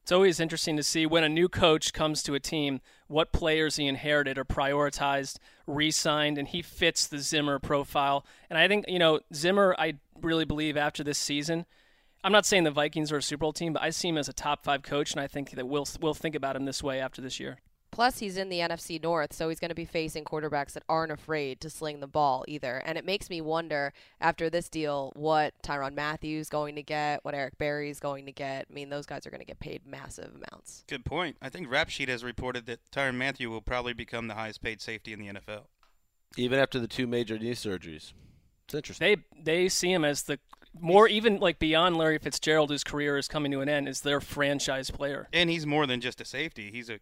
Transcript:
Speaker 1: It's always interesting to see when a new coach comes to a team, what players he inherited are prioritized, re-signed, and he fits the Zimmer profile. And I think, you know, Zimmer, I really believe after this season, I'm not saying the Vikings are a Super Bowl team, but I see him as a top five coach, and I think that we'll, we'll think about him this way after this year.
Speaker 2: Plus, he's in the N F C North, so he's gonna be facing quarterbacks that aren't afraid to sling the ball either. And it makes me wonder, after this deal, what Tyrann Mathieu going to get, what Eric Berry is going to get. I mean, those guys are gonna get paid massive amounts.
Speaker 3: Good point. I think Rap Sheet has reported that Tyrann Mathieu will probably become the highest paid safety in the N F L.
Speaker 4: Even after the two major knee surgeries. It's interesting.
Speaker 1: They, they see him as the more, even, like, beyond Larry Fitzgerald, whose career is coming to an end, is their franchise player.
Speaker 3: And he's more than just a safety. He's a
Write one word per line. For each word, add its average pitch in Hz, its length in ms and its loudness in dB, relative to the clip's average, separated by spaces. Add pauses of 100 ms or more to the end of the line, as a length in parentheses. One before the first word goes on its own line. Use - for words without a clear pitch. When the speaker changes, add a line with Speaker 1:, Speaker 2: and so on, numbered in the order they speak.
Speaker 1:
It's - 80 -6
always 185 280 6
interesting 160 380 0
to 143 60 0
see 160 220 2
when 160 180 4
a 151 60 4
new 165 200 4
coach 160 440 4
comes 156 300 0
to 143 120 -2
a 135 40 -2
team, 143 420 -2 (260)
what 156 260 0
players 156 440 2
he 143 100 0
inherited 139 500 0
are 135 80 -2
prioritized, 143 920 0 (280)
re-signed, 151 720 2
and 143 120 -4
he 175 120 -4
fits - 460 0
the 143 120 -8
Zimmer 143 380 2
profile. 143 680 0 (240)
And 165 100 0
I 175 80 8
think, 202 200 2
you 180 120 0
know, 160 220 6 (120)
Zimmer, 185 460 4
I 160 160 0 (260)
really 165 240 2
believe 151 320 0
after 147 280 0
this 143 120 -2
season, 156 480 0 (580)
I'm 190 100 2
not 202 120 8
saying 185 200 6
the 151 60 4
Vikings 151 400 0
are 147 60 2
a 139 60 -4
Super 147 180 -4
Bowl 151 120 0
team, 165 200 -2
but - 80 -4
I 156 80 0
see 175 200 -2
him 160 80 0
as 139 120 -2
a 131 40 -12
top 147 300 -2
five 180 200 0
coach, 147 300 -2
and 147 80 -4
I 139 60 -4
think 139 240 -8
that 131 160 -6
we'll, 143 200 -2 (140)
we'll 151 120 2
think 151 220 -4
about 135 200 -2
him 135 100 -4
this 135 180 -4
way 135 160 -2
after 131 220 -6
this 131 180 -10
year. 131 180 -10 (340)
Speaker 2:
Plus, 247 260 2
he's 190 200 -6
in 190 120 -4
the 175 100 -2
N 170 120 0
F 165 80 -6
C 165 240 -8
North, 160 300 0
so 165 160 -4
he's 165 100 -6
gonna 165 160 -6
be 165 100 -6
facing 160 400 -4
quarterbacks 151 460 -4
that 151 180 -12
aren't 160 220 0
afraid 143 500 -4
to 160 80 -10
sling 151 300 -8
the 143 80 -8
ball 139 400 2
either. 135 400 -6
And 160 100 -4
it 156 80 -8
makes 196 240 -4
me 170 100 -6
wonder, 156 540 -2 (260)
after 165 300 0
this 170 180 -2
deal, 147 480 -4
what 151 460 2
Tyrann 143 320 -4
Mathieu 156 560 -4
going 147 240 -4
to 147 80 -10
get, 151 420 -2
what 143 120 -6
Eric 135 240 -6
Berry 147 320 -2
is 143 80 -14
going 139 260 -6
to 139 60 -14
get. 135 360 -8
I 147 60 -20
mean, 143 160 -12
those 143 160 -8
guys 139 220 -12
are - 20 -14
gonna 131 160 -14
get - 140 -14
paid 156 260 -10
massive 139 480 -16
amounts. - 540 -18
Speaker 3:
Good 131 180 -10
point. 156 340 -6
I 135 100 -12
think 135 200 -12
Rap 151 200 0
Sheet 131 200 -4
has 120 140 -4
reported 123 420 -8
that 120 140 -10 (120)
Tyrann 135 260 -2
Mathieu 131 340 -4
will 110 100 -8
probably 123 320 -4
become 117 340 -8
the 107 60 -10
highest 110 300 -10
paid 110 180 -6
safety 110 320 -12
in 104 60 -12
the 104 80 -12
N 98 100 -12
F - 100 -18
L. 104 220 -14 (640)
Speaker 4:
Even 123 220 0
after 131 220 2
the 113 80 -2
two 127 180 -4
major 120 320 -2
knee 113 140 -4
surgeries. 87 640 -8 (520)
It's - 80 -12
interesting. 165 500 0 (120)
Speaker 1:
They, - 40 -20 (260)
they 190 40 2
see 180 240 2
him 170 100 4
as 147 200 0
the 143 160 -4 (400)
more, 190 280 10
even, 214 320 4
like, 175 200 2
beyond 165 380 4
Larry 160 200 4
Fitzgerald, 151 540 2
whose 143 120 -2
career 147 360 0
is - 80 -2
coming 147 240 -2
to 139 100 -2
an 143 80 0
end, 143 180 0
is 135 140 -6
their 143 180 2
franchise 139 680 0
player. 143 420 -4
Speaker 3:
And 170 200 4
he's 160 160 -2
more 147 180 4
than 123 160 0
just 127 180 -6
a - 60 -12
safety. 127 460 -8
He's 117 180 -10
a 107 120 -10